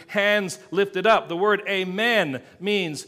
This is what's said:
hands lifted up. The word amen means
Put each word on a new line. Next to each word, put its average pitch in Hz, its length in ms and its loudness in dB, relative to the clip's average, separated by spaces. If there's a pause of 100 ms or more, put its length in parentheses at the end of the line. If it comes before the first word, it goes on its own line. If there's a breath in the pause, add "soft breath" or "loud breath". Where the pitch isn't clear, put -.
(100)
hands 202 480 0 (120)
lifted 185 360 0
up. 214 240 4
The 170 60 -4
word 202 300 2
amen 190 760 0 (180 loud breath)
means 180 480 -4